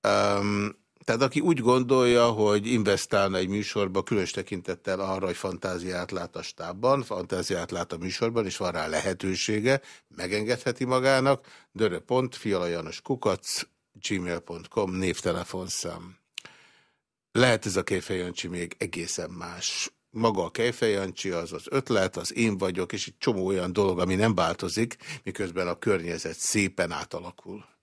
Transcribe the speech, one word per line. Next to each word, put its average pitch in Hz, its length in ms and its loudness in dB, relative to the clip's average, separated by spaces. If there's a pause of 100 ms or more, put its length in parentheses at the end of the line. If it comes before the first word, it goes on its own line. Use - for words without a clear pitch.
öm, 101 800 2 (220)
tehát 117 180 2
aki 139 180 2
úgy 156 200 4
gondolja, 123 640 6
hogy 104 420 4
investálna 98 720 2
egy 92 100 0
műsorba, 98 560 0
különös 95 280 0
tekintettel 92 680 -4
arra, 95 260 -2
hogy 90 100 -2
fantáziát 90 760 -6
lát 87 240 -8
a 85 60 -8
stábban, 110 640 -2
fantáziát 90 680 -4
lát 87 200 -4
a 85 60 -8
műsorban, 107 480 -2
és 92 120 -6
van 90 140 -2
rá 78 160 -2
lehetősége, 98 920 0 (260)
megengedheti 110 760 -2
magának, 131 600 4 (260)
dörö 98 280 0
pont 127 360 0
fi 107 160 -2
alajanos 85 500 -2
kukac - 600 -2 (460)
gmail 90 320 -2
pont 85 280 -12
com, 98 240 -2
névtelefonszám. 90 1300 -4 (1120)
Lehet 120 340 4
ez 92 100 -2
a 95 80 0
Kejfej 95 340 -2
Jancsi 90 300 -6
még 85 300 -6
egészen 85 520 -6
más. 87 640 -6 (180)
Maga 110 340 2
a 82 60 -4
Kejfej 117 420 0
Jancsi, 95 380 -2
az 85 240 -4
az 78 120 -10
ötlet, 113 520 0
az - 180 -6
én 110 220 2
vagyok, 92 360 -2
és 101 140 -6
egy - 100 -16
csomó 98 280 0
olyan 90 280 0
dolog, 95 260 4
ami 92 160 2
nem 107 200 4
változik, 90 600 0 (280)
miközben 92 440 -4
a 85 120 -4
környezet 85 580 -2
szépen 92 540 0
átalakul. 87 720 -10 (180)